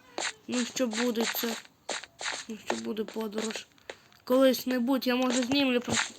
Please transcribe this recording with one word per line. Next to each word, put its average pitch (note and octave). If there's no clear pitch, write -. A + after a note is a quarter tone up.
Ну A#3+
що C4
буде A3+
це? A#3
Ну A3
що A#3
буде A3+
подорож? A3
Колись-небудь B3+
я, B3
може, B3+
знімлю B3+
про, -